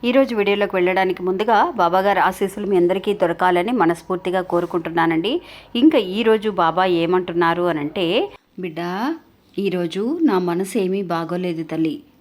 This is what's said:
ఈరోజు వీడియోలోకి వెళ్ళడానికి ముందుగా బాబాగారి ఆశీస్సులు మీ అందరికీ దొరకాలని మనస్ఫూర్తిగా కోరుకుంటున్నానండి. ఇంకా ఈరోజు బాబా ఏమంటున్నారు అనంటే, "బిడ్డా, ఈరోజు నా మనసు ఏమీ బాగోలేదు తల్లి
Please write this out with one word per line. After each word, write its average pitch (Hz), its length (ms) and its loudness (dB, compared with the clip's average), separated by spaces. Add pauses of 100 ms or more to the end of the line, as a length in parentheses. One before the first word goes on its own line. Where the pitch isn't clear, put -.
ఈరోజు 247 320 2
వీడియోలోకి 202 400 0
వెళ్ళడానికి 185 480 0
ముందుగా 214 480 2
బాబాగారి 190 480 2
ఆశీస్సులు 185 480 -2
మీ 196 100 2
అందరికీ 185 360 2
దొరకాలని 180 580 0
మనస్ఫూర్తిగా 180 680 0
కోరుకుంటున్నానండి. 170 1000 -2 (340)
ఇంకా 294 220 4
ఈరోజు 214 520 0
బాబా 180 360 2
ఏమంటున్నారు 175 760 0
అనంటే, 175 680 -2 (300)
"బిడ్డా, 180 560 -6 (440)
ఈరోజు 196 640 -2
నా 220 180 2
మనసు 180 380 -2
ఏమీ 190 240 -2
బాగోలేదు 170 640 -4
తల్లి 160 360 -4 (220)